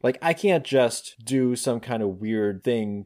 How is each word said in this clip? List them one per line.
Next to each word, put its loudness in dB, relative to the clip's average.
Like, 2
I 2
can't 2
just 0
do 2
some -2
kind -4
of -2
weird 0
thing -2